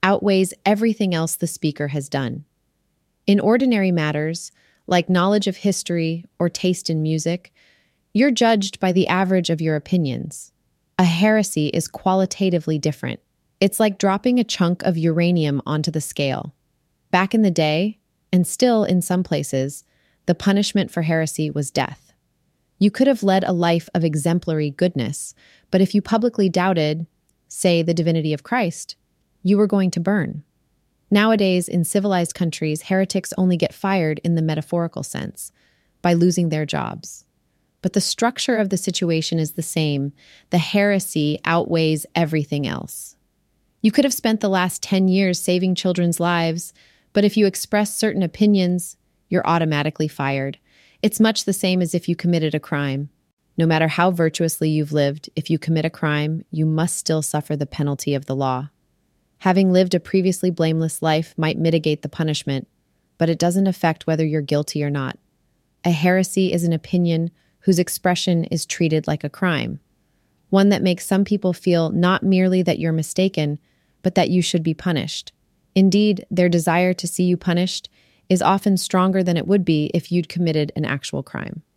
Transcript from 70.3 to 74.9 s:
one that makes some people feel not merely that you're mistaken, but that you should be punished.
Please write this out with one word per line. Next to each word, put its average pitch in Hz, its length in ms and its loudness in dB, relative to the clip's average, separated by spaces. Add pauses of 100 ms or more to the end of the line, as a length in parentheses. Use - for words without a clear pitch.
one 196 200 4
that 196 120 2
makes 180 240 0
some 196 180 2
people 190 280 0
feel 165 380 0
not 180 340 2
merely 185 380 2
that 170 180 -2
you're 160 120 -2
mistaken, 160 680 -2 (420)
but 180 120 0
that - 160 2
you 180 100 4
should 165 220 0
be 160 100 0
punished. - 600 -6 (420)